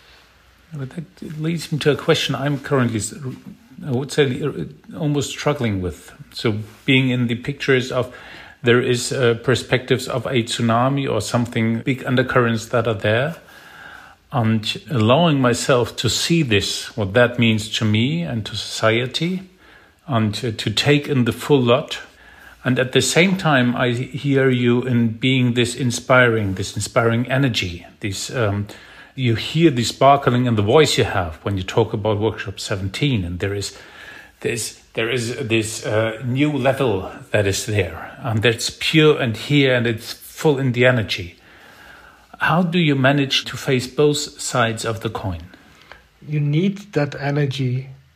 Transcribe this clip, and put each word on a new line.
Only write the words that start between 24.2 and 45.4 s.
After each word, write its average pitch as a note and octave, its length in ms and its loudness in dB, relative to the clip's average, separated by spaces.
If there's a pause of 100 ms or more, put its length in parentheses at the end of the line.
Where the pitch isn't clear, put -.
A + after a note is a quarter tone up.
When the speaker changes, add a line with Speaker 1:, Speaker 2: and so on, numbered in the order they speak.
Speaker 1:
you B2 320 2
in A#2+ 280 2
being B2+ 440 2
this A#2+ 200 0
inspiring, A#2 840 2
this G2 200 -6
inspiring A#2 560 0
energy. A2 540 -2 (160)
This, - 340 -6
um, G2+ 320 0 (480)
you B2 200 2
hear D#3+ 360 2
the A#2+ 140 0
sparkling C3+ 600 4
in A2+ 80 2
the G#2 60 2
voice C3+ 360 6
you A#2+ 80 4
have F2 320 -4
when G2+ 180 -4
you F#2 80 -2
talk G#2+ 300 0
about G#2 260 -2
Workshop G#2 400 -4
seventeen, G#2 640 -2
and F2 160 -6
there G2 140 -2
is, G2+ 240 -8 (640)
there - 100 -2
is, - 300 -8 (120)
there A2+ 160 -4
is A#2+ 380 -4
this, A2 380 -2
uh, A2 400 -2
new C3+ 260 0
level B2+ 580 0 (220)
that G#2 160 2
is F#2+ 200 -2
there, F#2+ 540 -4
and A2 200 -2
that's A2+ 400 0
pure D3+ 400 4
and A2+ 160 -2
here, C#3 360 2
and A#2 140 2
it's A2+ 240 -4
full - 480 -2
in C3 140 0
the B2 120 4
energy. A2 520 0 (1000)
How E3+ 240 2
do F3 160 0
you D3 160 4
manage C3+ 500 2
to - 120 -12
face B2+ 300 -2
both D3 300 2
sides - 640 -2
of A2+ 180 -4
the A2+ 80 -4
coin? F2 340 -6 (840)